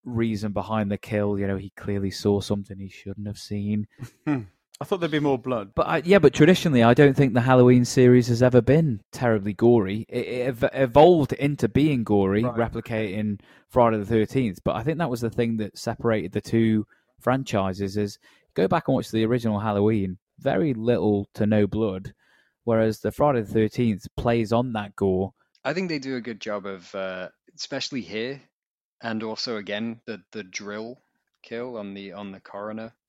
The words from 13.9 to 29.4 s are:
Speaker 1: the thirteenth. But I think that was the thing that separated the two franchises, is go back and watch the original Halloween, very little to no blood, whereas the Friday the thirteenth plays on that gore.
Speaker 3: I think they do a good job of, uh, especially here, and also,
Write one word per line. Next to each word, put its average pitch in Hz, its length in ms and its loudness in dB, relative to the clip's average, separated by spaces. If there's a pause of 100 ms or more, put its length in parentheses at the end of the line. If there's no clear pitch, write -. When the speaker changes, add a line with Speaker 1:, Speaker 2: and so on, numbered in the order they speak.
Speaker 1:
the 101 80 -4
thirteenth. 110 600 0
But 78 120 -2
I 113 60 -8
think 151 160 -4
that 165 100 -4
was 120 140 -6
the 113 80 -4
thing 117 280 -2
that 104 200 -8
separated 110 540 -4
the 104 100 -4
two 110 440 0 (340)
franchises, 101 760 -2
is 104 220 -6 (340)
go 185 160 0
back 175 180 0
and 135 80 0
watch 123 160 -4
the 110 140 0
original 113 360 0
Halloween, 104 580 0 (200)
very 147 360 0
little 107 580 0
to 107 140 -2
no 104 200 2
blood, 98 460 -6 (520)
whereas 113 360 0
the 107 120 -4
Friday 143 280 0
the 101 140 -8
thirteenth 110 600 0
plays 117 380 -2
on 120 220 0
that 104 200 -8
gore. 95 380 -2 (320)
Speaker 3:
I 143 80 -4
think 185 160 -6
they 156 100 -6
do 131 180 -8
a 123 40 -6
good 113 220 -12
job 104 240 -8
of, 95 280 -14
uh, 92 360 -8 (260)
especially 131 460 -10
here, 113 400 -10 (600)
and 110 200 -8
also, 110 340 -8